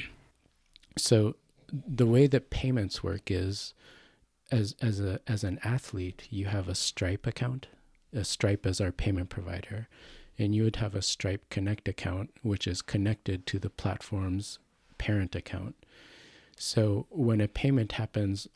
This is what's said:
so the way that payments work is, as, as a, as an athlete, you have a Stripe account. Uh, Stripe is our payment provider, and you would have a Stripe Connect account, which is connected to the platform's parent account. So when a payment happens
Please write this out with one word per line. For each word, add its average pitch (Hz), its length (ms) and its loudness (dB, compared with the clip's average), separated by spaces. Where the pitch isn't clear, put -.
so 107 380 4
the 131 360 0
way 131 200 8
that 131 220 0
payments 120 540 -2
work - 260 -4
is, 95 440 -2
as, 113 300 2
as 104 180 0
a, 98 280 -2
as 107 160 -2
an 95 200 -2
athlete, 101 640 -4
you 98 160 -4
have 98 220 -2
a 92 80 -4
Stripe - 520 -2
account. 123 400 -4
Uh, 98 60 0
Stripe - 420 0
is 95 160 0
our 90 100 0
payment 92 380 -2
provider, 92 580 -8
and 104 160 2
you 107 100 4
would 110 140 2
have 101 180 -2
a 98 60 -2
Stripe - 480 -2
Connect 101 380 -2
account, 95 440 -4
which 101 260 0
is 90 140 -2
connected 98 640 0
to 98 120 -2
the 101 100 -4
platform's 95 920 -4
parent 101 380 0
account. 92 400 -8
So 104 520 2
when 117 320 2
a 104 60 4
payment 139 460 2
happens 101 640 -2